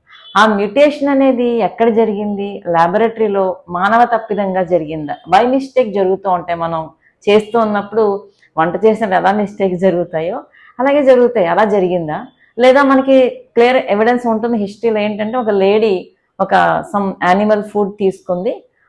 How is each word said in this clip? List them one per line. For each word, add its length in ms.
ఆ 100
మ్యుటేషన్ 640
అనేది 400
ఎక్కడ 400
జరిగింది? 800
లాబొరేటరీలో 880
మానవ 360
తప్పిదంగా 580
జరిగిందా? 540
by 160
mistake 460
జరుగుతూ 380
ఉంటాయి. 280
మనం 320
చేస్తూ 300
ఉన్నప్పుడు 680
వంట 260
చేసినప్పుడు 340
ఎలా 140
మిస్టేక్ 480
జరుగుతాయో 640
అలాగే 220
జరుగుతాయి. 440
అలా 180
జరిగిందా? 640
లేదా 240
మనకి 460
క్లియర్ 480
ఎవిడెన్స్ 500
ఉంటుంది 320
హిస్టరీలో. 420
ఏంటంటే, 360
ఒక 140
లేడీ 600
ఒక 440
some 400
animal 240
food 300
తీసుకుంది, 720